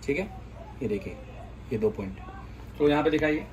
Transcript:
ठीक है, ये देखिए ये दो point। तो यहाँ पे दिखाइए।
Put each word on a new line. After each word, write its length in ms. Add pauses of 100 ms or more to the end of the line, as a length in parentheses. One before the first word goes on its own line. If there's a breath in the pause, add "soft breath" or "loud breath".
ठीक 140
है, 120 (520)
ये 60
देखिए 280 (560)
ये 60
दो 120
point। 280 (600)
तो 100
यहाँ 140
पे 80
दिखाइए। 420